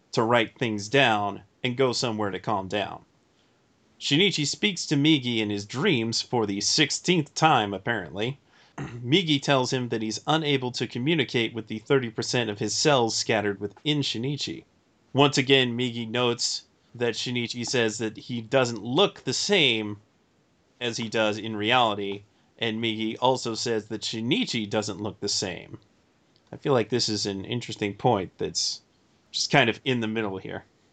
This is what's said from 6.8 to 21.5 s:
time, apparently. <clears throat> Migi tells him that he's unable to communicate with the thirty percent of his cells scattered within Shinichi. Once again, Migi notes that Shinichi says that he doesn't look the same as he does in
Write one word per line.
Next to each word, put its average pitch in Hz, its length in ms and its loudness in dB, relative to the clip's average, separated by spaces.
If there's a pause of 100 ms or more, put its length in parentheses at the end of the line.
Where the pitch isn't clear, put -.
time, 120 400 2
apparently. 101 680 -4 (180)
<clears throat> - 200 -20
Migi 139 640 0
tells 131 320 2
him 123 160 0
that 113 120 -2
he's 110 240 -6
unable 143 460 0
to 127 160 -4
communicate 123 680 0
with 110 140 -8
the 110 120 -8
thirty 131 300 2
percent 117 400 -2
of 104 100 -6
his 107 140 -2
cells 123 400 4
scattered 101 460 0
within 147 400 -4
Shinichi. 135 640 -6 (480)
Once 139 260 4
again, 131 380 4
Migi 120 320 -4
notes 120 560 -2 (300)
that 117 220 -2
Shinichi 120 520 -4
says 113 300 2
that 110 180 -4
he 117 240 -8
doesn't 117 420 0
look 135 440 0
the 131 80 -2
same 113 640 2 (840)
as 120 160 -4
he 113 140 -6
does 107 280 2
in 110 200 -6